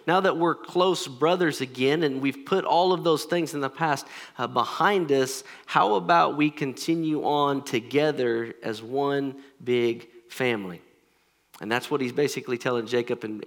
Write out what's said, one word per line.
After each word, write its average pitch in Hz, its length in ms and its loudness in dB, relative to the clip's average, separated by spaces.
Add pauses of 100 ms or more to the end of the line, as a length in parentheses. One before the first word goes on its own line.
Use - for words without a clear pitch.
now 180 140 4
that 180 180 2
we're 165 160 2
close 180 540 0
brothers 151 540 0
again, 131 420 0
and 135 180 -2
we've 135 240 -4
put 190 180 0
all 180 300 4
of 160 100 -2
those 156 200 2
things 170 320 -2
in 143 60 -4
the 135 100 -2
past, 151 340 -2 (320)
uh, 123 80 -2
behind 156 680 2
us, 131 320 0 (220)
how 190 300 4
about 170 420 4
we 147 140 4
continue 151 720 -2
on 139 400 2
together 120 960 0
as 110 220 -6
one 139 520 -2 (280)
big 120 440 0 (220)
family?" 101 500 -4 (800)
And 107 120 -6
that's 123 180 -2
what 143 120 0
he's 123 120 -4
basically 131 460 -2
telling 120 260 -2
Jacob 120 380 -2
in, 107 240 -8